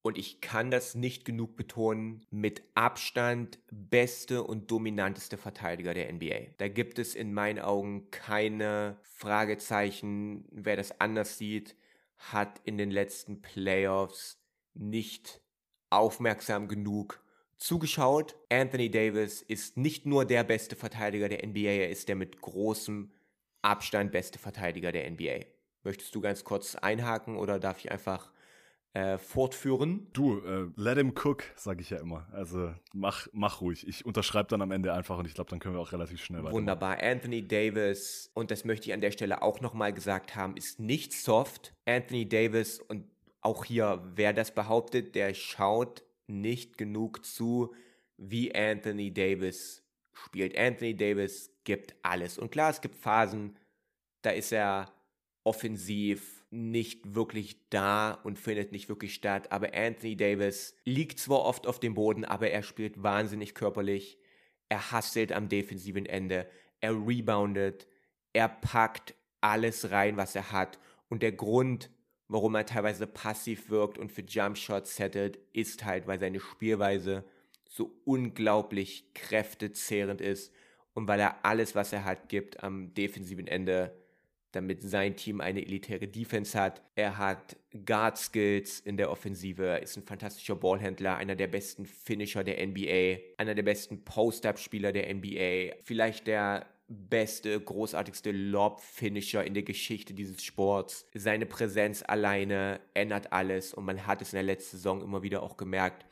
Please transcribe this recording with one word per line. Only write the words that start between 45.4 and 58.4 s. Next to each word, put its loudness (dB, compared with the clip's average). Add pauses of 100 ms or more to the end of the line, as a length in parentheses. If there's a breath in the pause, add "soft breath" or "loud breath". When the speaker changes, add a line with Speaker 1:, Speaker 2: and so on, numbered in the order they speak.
Speaker 1:
nicht -4
genug -4
zu, 0 (420 loud breath)
wie -2
Anthony 0
Davis 0 (320)
spielt. -2
Anthony 2
Davis 0 (120)
gibt -2
alles. -2
Und -6
klar, 4
es -2
gibt -8
Phasen, 2 (640 soft breath)
da 4
ist 0
er 2 (520)
offensiv 0
nicht -4
wirklich -2
da 4
und -8
findet -2